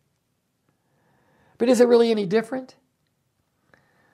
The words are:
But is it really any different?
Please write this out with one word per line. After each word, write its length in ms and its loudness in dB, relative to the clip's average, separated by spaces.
But 100 -2
is 140 2
it 80 4
really 200 2
any 160 -4
different? 500 -8